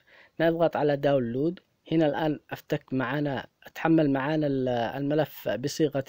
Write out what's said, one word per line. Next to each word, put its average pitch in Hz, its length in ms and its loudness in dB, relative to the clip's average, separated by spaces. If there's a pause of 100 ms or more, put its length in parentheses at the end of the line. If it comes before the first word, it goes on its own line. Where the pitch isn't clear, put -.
(400)
نضغط 165 360 2
على 143 200 2
داونلود. 139 640 0 (320)
هنا 160 140 4
الآن 151 340 -2 (100)
أفتك - 420 -6
معنا، 131 540 -2 (160)
أتحمل 156 480 2
معنا 147 360 0
ال-، 135 220 -2
الملف 139 800 -2
بصيغة 139 600 -2